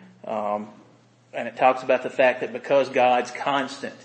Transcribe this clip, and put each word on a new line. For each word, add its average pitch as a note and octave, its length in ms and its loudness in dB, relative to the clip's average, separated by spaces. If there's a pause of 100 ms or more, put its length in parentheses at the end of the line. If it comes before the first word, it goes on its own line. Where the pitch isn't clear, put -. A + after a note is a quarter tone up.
(260)
Um, G#2+ 440 -4 (640)
and B2+ 140 -8
it A2+ 80 -12
talks C3 280 4
about B2+ 180 2
the - 80 -6
fact B2+ 320 2
that A2+ 100 -6
because C3 380 0
God's B2 400 2
constant, C3+ 640 -6 (120)